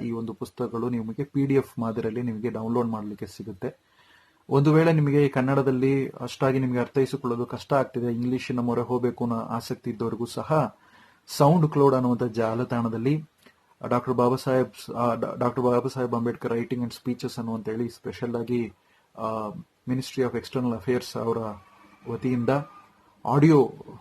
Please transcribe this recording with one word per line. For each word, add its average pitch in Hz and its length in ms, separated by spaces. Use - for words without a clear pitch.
ಈ 120 80
ಒಂದು 113 240
ಪುಸ್ತಕಗಳು 117 540
ನಿಮಗೆ 113 360
ಪಿ 139 220
ಡಿ 135 80
ಎಫ್ 131 240
ಮಾದರಿಯಲ್ಲಿ 113 440
ನಿಮಗೆ 113 280
ಡೌನ್ಲೋಡ್ 113 380
ಮಾಡ್ಲಿಕ್ಕೆ 107 380
ಸಿಗುತ್ತೆ. 101 640
ಒಂದು 143 240
ವೇಳೆ 165 200
ನಿಮಗೆ 147 360
ಕನ್ನಡದಲ್ಲಿ 135 800
ಅಷ್ಟಾಗಿ 123 500
ನಿಮಗೆ 127 200
ಅರ್ಥೈಸಿಕೊಳ್ಳೋದು 120 680
ಕಷ್ಟ - 260
ಆಗ್ತಿದೆ, 127 340
ಇಂಗ್ಲಿಷಿನ 123 540
ಮೊರೆ 120 200
ಹೋಗ್ಬೇಕು 120 440
ಅನ್ನೋ 117 140
ಆಸಕ್ತಿ 117 520
ಇದ್ದವ್ರಿಗೂ 113 360
ಸಹ 120 520
ಸೌಂಡ್ 156 460
ಕ್ಲೌಡ್ 139 220
ಅನ್ನುವಂಥ 123 280
ಜಾಲತಾಣದಲ್ಲಿ 117 1040
ಡಾಕ್ಟರ್ 123 260
ಬಾಬಾ 123 220
ಸಾಹೇಬ್, 127 540
ಆ, 117 240
ಡಾ-, 117 240
ಡಾಕ್ಟರ್ 123 260
ಬಾಬಾ 123 280
ಸಾಹೇಬ್ 123 220
ಅಂಬೇಡ್ಕರ್ 117 380
Writing 120 300
and 117 100
Speeches 123 460
ಅನ್ನುವಂತ 113 300
ಹೇಳಿ 113 200
ಸ್ಪೆಷಲ್ 120 480
ಆಗಿ, 117 360
ಆ, 110 300
Ministry 127 400
of - 20
External 120 500
Affairs 123 380
ಅವರ 113 200
ವತಿಯಿಂದ 120 380
ಆಡಿಯೋ, 143 460